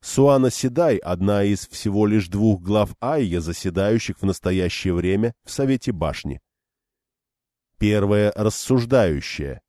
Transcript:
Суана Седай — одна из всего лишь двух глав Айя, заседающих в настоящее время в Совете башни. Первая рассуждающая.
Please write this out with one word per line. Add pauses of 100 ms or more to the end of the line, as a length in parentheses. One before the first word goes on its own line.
Суана
Седай —
одна
из
всего
лишь
двух
глав
Айя,
заседающих
в
настоящее
время (120)
в
Совете
башни. (1400)
Первая
рассуждающая.